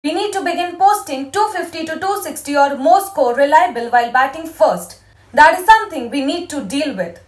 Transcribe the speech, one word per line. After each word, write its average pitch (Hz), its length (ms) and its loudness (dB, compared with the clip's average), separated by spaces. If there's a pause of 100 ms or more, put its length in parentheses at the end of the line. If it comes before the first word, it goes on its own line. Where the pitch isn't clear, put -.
We 302 100 -4
need 403 200 -4
to 370 100 -4
begin 349 340 -4
posting 311 540 0
two 427 220 0
fifty 330 320 -8
to 320 140 -8
two 392 240 -4
sixty 285 340 -6
or 277 180 2
more 330 260 4
score 240 340 0
reliable 285 540 2
while 233 220 2
batting 269 360 0
first. - 540 -2 (320)
That 320 260 6
is - 60 -4
something 381 440 2
we 269 160 -4
need 339 240 -6
to 294 140 -8
deal 262 320 -4
with. 175 320 -8